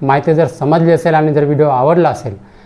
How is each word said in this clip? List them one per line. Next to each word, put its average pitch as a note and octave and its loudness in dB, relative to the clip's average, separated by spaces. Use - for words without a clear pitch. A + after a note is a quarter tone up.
माहिती D3 0
जर D#3 2
समजली E3 0
असेल E3 0
आणि D#3 0
जर D3 2
व्हिडिओ D3 0
आवडला D3 2
असेल A2+ -8